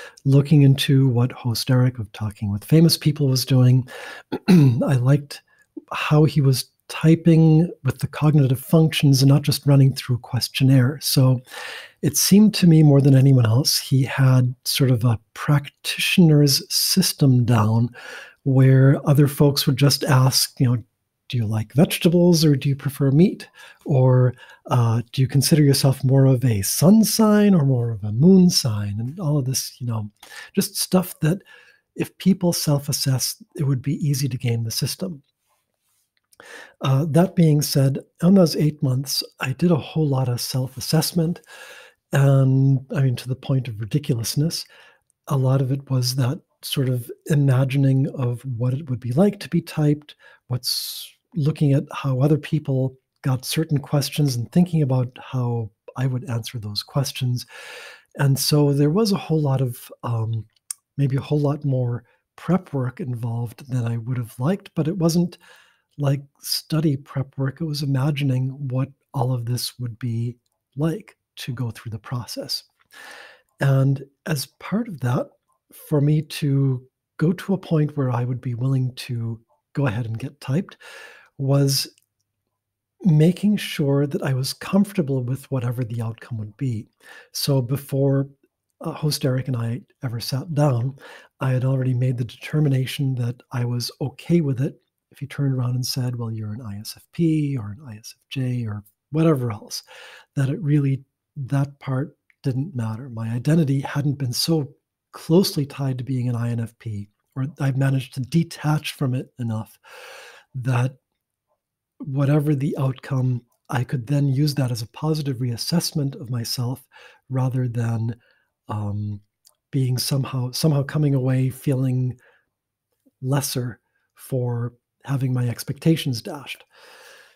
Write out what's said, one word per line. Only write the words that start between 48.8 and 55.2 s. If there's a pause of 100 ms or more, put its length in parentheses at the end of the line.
would
be
like
to
be
typed, (320)
what's (240)
looking
at
how
other
people (240)
got
certain
questions
and
thinking
about
how (280)